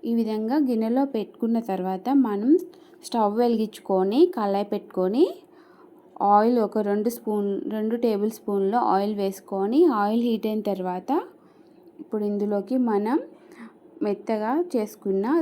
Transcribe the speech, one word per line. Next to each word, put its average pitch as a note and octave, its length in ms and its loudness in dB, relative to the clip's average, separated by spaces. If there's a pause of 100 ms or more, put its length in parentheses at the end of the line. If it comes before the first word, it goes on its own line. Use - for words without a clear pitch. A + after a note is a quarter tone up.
ఈ A#3 160 -2
విధంగా A3 380 -2 (100)
గిన్నెలో A#3 360 0 (120)
పెట్టుకున్న A3+ 440 -2 (100)
తర్వాత F#3 380 -4 (180)
మనం G#3+ 260 2 (540)
స్టవ్ G#3 360 0
వెలిగించుకొని G#3+ 760 0 (160)
కళాయి G3+ 380 -2
పెట్టుకొని G3+ 500 0 (1040)
ఆయిల్ A3 340 6
ఒక G#3 140 -2 (100)
రెండు G#3 260 0
స్పూన్, G#3 340 -4 (260)
రెండు A3 280 -2
టేబుల్ G#3+ 280 0
స్పూన్ల G3+ 440 -2 (200)
ఆయిల్ G3+ 260 0
వేసుకొని G3 580 -2 (220)
ఆయిల్ A3 260 0
హీట్ A3+ 240 -2
అయిన G#3+ 180 -4
తర్వాత F#3 420 -6 (920)
ఇప్పుడు G#3+ 220 -6
ఇందులోకి G3+ 520 -2 (140)
మనం G#3+ 280 0 (880)
మెత్తగా G#3+ 480 -2 (220)
చేసుకున్న G#3 520 -2 (160)